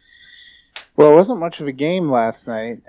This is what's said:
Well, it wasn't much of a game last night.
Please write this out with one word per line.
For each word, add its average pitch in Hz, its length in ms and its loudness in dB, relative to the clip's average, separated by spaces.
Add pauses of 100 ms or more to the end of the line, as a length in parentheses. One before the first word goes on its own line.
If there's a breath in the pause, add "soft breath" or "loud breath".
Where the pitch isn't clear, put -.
(960 loud breath)
Well, 147 160 6
it 147 40 8
wasn't 196 240 2
much 170 220 -10
of 147 60 -10
a 139 40 -8
game 160 380 -6
last 113 380 -4
night. 113 420 -12